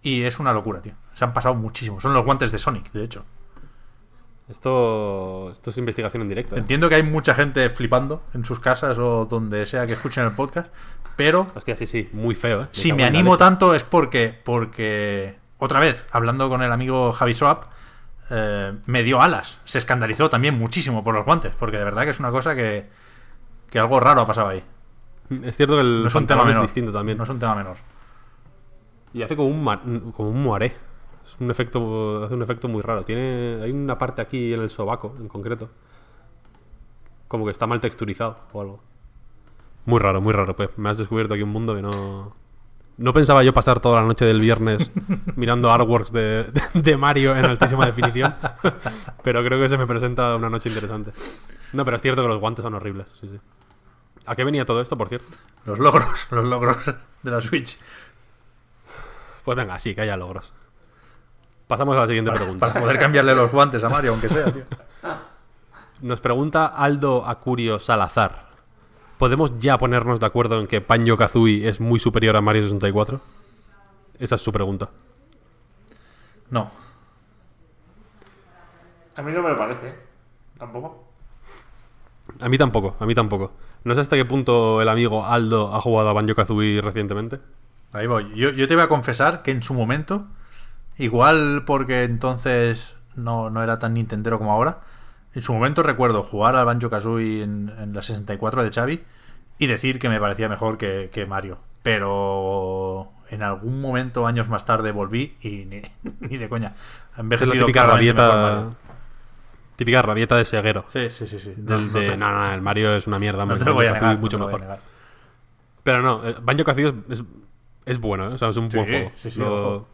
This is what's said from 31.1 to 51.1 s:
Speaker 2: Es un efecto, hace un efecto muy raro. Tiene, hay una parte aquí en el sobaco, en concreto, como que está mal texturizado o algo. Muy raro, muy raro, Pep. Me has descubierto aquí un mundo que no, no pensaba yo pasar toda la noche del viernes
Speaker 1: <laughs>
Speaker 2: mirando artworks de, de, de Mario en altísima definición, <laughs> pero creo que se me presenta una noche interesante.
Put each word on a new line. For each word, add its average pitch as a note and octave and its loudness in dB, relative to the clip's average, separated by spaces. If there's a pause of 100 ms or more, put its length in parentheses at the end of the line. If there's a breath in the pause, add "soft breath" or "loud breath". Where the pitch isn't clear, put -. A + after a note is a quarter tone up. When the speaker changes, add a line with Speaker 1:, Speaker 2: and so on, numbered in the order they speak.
Speaker 2:
Es - -20
un B2 -4
efecto, A2 -4
hace G#2+ -6
un B2 -4
efecto A#2+ -6
muy A2 -4
raro. G#2+ -4
Tiene, A#2+ -4
hay A2+ -6
una C#3 -4
parte A#2+ -4
aquí A#2+ -4
en A2+ -4
el G#2+ -6
sobaco, G#2 -8
en A2 -14
concreto, A2 -10 (1600 soft breath)
como A2 -4
que G#2 -2
está A2+ -4
mal A#2 -2
texturizado A2 -6 (180)
o G#2 -10
algo. G2 -12 (1040)
Muy A#2 4
raro, F#2+ 2
muy G#2 2
raro, G2 0
Pep. G2+ -4
Me G#2 -4
has G#2 -2
descubierto G#2+ -2
aquí G#2 -2
un G#2 -4
mundo A2 -2
que G2+ -6
no, G2 -8 (600)
no A#2+ -2
pensaba C#3 8
yo C3 6
pasar B2 4
toda A#2+ 4
la A2 2
noche A2+ 2
del A2 6
viernes A2 2 (220)
Speaker 1:
<laughs> - -4
Speaker 2:
mirando A#2+ 4
artworks A#2 4
de, A2 0
de, B2+ -2 (120)
de D#3 4
Mario C#3 4
en C3 4
altísima B2+ 2
definición, B2 0 (440)
<laughs> - -12
pero A#2+ 0
creo B2 0
que C3+ 2
se C#3 2
me B2+ 0
presenta A#2+ 0
una A2+ -4
noche A2+ -4
interesante. G#2+ -8 (600 loud breath)